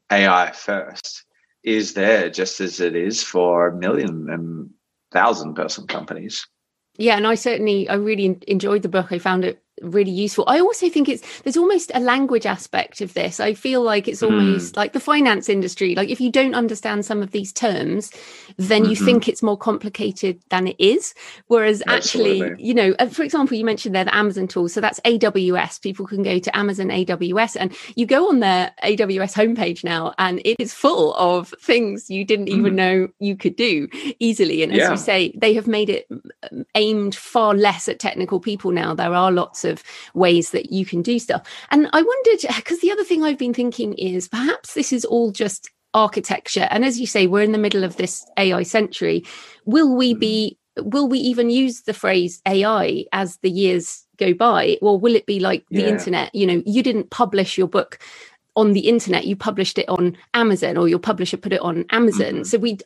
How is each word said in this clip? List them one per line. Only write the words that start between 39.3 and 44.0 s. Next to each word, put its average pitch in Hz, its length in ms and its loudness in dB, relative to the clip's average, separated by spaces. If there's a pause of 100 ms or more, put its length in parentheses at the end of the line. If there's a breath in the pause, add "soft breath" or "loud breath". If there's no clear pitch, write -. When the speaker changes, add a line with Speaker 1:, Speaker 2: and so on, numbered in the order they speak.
Speaker 2:
lots - 320 -2
of 165 180 -4 (300 loud breath)
ways 170 380 4
that - 200 -4
you 190 140 -2
can 175 160 -4
do 240 180 0
stuff. - 240 -4 (280 loud breath)
And 294 240 4
I 320 80 6
wondered, 466 440 2 (180)
'cause 339 160 -4
the 370 120 2
other 403 100 -2
thing 320 220 0
I've 294 140 0
been 240 160 -2
thinking 233 400 -2
is 185 340 -4